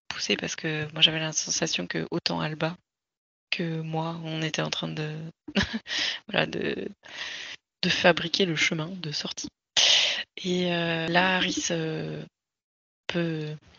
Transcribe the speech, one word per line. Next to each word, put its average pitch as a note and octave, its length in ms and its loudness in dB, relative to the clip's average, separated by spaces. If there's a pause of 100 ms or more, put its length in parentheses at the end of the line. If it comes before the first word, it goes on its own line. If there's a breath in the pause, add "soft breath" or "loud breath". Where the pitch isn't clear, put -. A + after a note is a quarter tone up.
pousser - 300 0
parce - 180 -4
que D#3 380 -4
moi, D#3+ 80 0
j'avais D#3 180 4
la D#3 140 -2
sensation - 540 0
que - 240 -2
autant E3+ 280 0
Alba D#3+ 380 -2 (760)
que E3 300 -2
moi, D#3+ 420 -4
on D#3+ 200 -4
était D#3 180 -2
en D#3 80 -2
train E3 200 -4
de, D#3 280 -6 (380)
<laughs> - 720 -2
voilà, - 180 2
de, - 420 -4 (920 loud breath)
de F3+ 80 2
fabriquer E3+ 560 4
le E3 100 0
chemin D#3 320 2
de F3 240 -6
sortie. - 360 -6 (880 loud breath)
Et, F3+ 340 2
euh, E3 360 0
là, F3+ 300 4
Harris, F#3 340 0
euh, D#3 520 -2 (840)
peut, D#3 500 -2 (220)